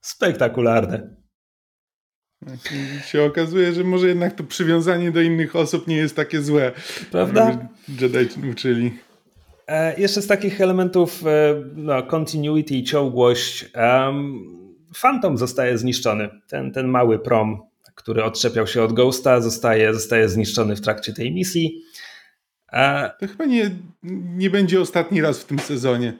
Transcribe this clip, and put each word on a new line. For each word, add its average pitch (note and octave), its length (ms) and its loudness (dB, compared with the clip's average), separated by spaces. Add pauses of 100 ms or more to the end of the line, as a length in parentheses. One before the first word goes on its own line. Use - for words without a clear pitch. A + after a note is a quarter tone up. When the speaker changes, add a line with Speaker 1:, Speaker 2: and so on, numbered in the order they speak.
Speaker 1:
Spektakularne. A#2 1120 0 (1600)
Speaker 2:
I C#3 360 -8
się D3 160 2
okazuje, E3 500 0
że F3 100 -2
może F3+ 240 2
jednak F3 280 0
to - 80 -10
przywiązanie E3+ 680 0
do E3 100 2
innych E3 340 0
osób E3 320 -2
nie D#3+ 100 0
jest D3+ 180 -2
takie D3+ 260 -2
złe. C#3+ 300 2 (400)
Speaker 1:
Prawda? B2 560 2 (220)
Speaker 2:
Jakby B2+ 300 0
Jedi C3+ 300 0
uczyli. A#2+ 440 -2 (760)
Speaker 1:
E, D#3+ 340 -2
jeszcze G3 200 0
z G3+ 60 -6
takich G3+ 340 0
elementów, F#3 680 2
e, D3+ 280 4 (200)
no, D3 280 -2
continuity D3+ 720 -2
i B2+ 80 -2
ciągłość. B2 920 0
Em, C3 680 2 (600)
Phantom G#3+ 360 2
zostaje B2 400 0
zniszczony. A2 520 -2 (180)
Ten, C3+ 240 -8
ten C3 160 -4
mały B2 320 4
prom, A2 420 0 (340)
który A2 280 -4
odczepiał A2+ 440 -2
się A#2 160 0
od A2+ 100 0
Ghosta, B2+ 480 4
zostaje, A2 520 2
zostaje A2 360 2
zniszczony G#2 460 -2
w G#2 60 -12
trakcie G#2+ 320 -4
tej B2 180 -6
misji. F3 500 -2 (920)
A C3+ 360 2 (100)
Speaker 2:
To G3 80 -6
chyba D#4+ 180 -6
nie, A#3 260 2 (640)
nie F#3+ 140 0
będzie F#3 320 4
ostatni F3 400 0
raz D3+ 180 0
w - 60 -18
tym C#3 140 -4
sezonie. B2 600 -2